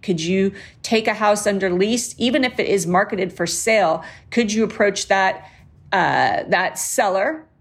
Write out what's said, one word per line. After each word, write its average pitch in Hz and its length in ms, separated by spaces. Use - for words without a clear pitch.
Could 175 180
you 190 320
take 226 240
a 220 60
house 208 340
under 196 220
lease, 208 480
even 254 260
if 254 160
it - 80
is 185 180
marketed 185 460
for 175 160
sale? 180 560
Could 233 200
you 220 140
approach 202 420
that, 190 400
uh, 135 560
that 185 280
seller? 214 680